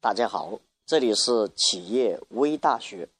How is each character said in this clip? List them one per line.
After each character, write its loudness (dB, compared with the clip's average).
大 2
家 2
好， -6
这 2
里 4
是 2
企 -2
业 0
微 0
大 0
学 -12